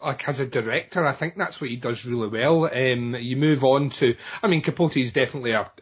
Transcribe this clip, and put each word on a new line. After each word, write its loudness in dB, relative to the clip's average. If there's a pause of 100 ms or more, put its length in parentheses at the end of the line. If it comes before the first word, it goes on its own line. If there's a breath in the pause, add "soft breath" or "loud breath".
like, -4
as -2
a -2
director. -2
I 2
think -6
that's -6
what -6
he -6
does -4
really -2
well. 2
Um, 0
you -4
move 4
on 4
to, 2 (260 loud breath)
I 2
mean, 4
Capote 0
is -2
definitely -2
a, 0 (100)